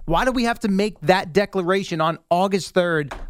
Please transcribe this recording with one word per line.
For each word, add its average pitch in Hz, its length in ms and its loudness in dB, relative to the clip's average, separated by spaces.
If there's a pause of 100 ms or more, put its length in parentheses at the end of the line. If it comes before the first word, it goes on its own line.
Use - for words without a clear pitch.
Why 165 180 2
do 254 80 2
we 247 120 0
have 233 160 0
to 220 80 0
make 196 340 0
that 185 300 2
declaration 190 680 0
on 160 180 0 (120)
August 190 440 0
third 165 400 0 (160)